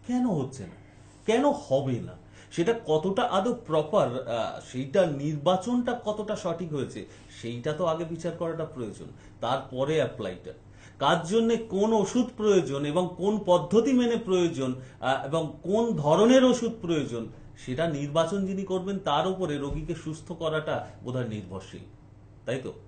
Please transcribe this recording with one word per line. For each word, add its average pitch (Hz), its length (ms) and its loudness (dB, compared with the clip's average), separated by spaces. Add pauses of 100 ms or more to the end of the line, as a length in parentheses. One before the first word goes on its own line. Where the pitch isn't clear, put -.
কেন 247 180 2
হচ্ছে 151 380 -2
না? 85 120 -14 (500)
কেন 240 200 4
হবে 135 460 2
না? 92 320 -6 (280)
সেটা 170 220 2 (140)
কতটা 185 360 2
আদৌ 190 300 2
proper, 156 540 2
আহ, 117 520 -4 (120)
সেইটা 135 340 2
নির্বাচনটা 175 1000 -2
কতটা 214 300 -4
সঠিক 170 380 -6
হয়েছে, 117 320 -6 (360)
সেইটা 120 320 -6
তো 170 120 -2
আগে 165 200 -2
বিচার 165 260 -6
করাটা 165 340 -6
প্রয়োজন, 101 400 -10 (360)
তারপরে 135 540 -2
অ্যাপ্লাইটা। 110 560 -4 (480)
কার 160 280 2
জন্যে 226 300 2
কোন 214 360 0
ওষুধ 220 320 2 (120)
প্রয়োজন 160 480 4
এবং 165 320 0
কোন 202 280 0
পদ্ধতি 214 480 6
মেনে 233 240 4
প্রয়োজন, 160 580 0 (260)
আহ, 135 240 0
এবং 156 280 -2 (100)
কোন 220 300 2
ধরনের 185 500 8
ওষুধ 240 280 4 (100)
প্রয়োজন, 123 460 -2 (380)
সেটা 135 220 -2
নির্বাচন 160 580 0
যিনি 190 180 -4
করবেন, 185 360 -4
তার 156 280 0
উপরে 180 300 -2
রোগীকে 147 380 -4
সুস্থ - 360 -10
করাটা 156 560 -4 (160)
বোধহয় 123 240 -4
নির্ভরশীল, 95 540 -10 (640)
তাই 131 180 -4
তো? 95 100 -10 (140)